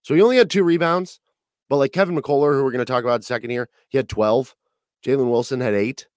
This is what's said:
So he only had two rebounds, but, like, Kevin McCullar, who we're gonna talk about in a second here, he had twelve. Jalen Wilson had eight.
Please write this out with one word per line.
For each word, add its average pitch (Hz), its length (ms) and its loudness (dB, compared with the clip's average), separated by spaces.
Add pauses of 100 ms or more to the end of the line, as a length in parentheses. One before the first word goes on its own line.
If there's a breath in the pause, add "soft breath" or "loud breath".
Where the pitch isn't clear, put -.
So - 140 -4
he 170 80 6
only 247 160 4
had 214 100 4
two 190 160 0
rebounds, 170 560 0 (480)
but, 139 80 0
like, 139 160 0
Kevin 175 240 0
McCullar, 143 380 0
who 139 100 0
we're 131 60 0
gonna 120 160 -4
talk 123 180 -2
about 120 120 0
in 113 40 -2
a 107 40 -20
second 120 260 -6
here, 120 180 -6 (200)
he 135 100 -2
had 120 100 -2
twelve. 110 460 0 (500)
Jalen 131 240 0
Wilson 120 320 -2
had 117 140 -2
eight. 104 420 -4